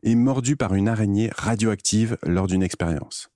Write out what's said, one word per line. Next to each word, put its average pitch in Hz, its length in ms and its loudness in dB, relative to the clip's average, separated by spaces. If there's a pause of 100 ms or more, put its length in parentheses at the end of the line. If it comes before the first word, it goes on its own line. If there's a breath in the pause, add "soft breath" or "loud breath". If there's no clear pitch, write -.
est 113 120 2
mordu 127 420 2
par 98 180 0
une 98 140 2
araignée 110 480 0
radioactive 110 840 0
lors 92 240 0
d'une 95 160 0
expérience. - 720 -6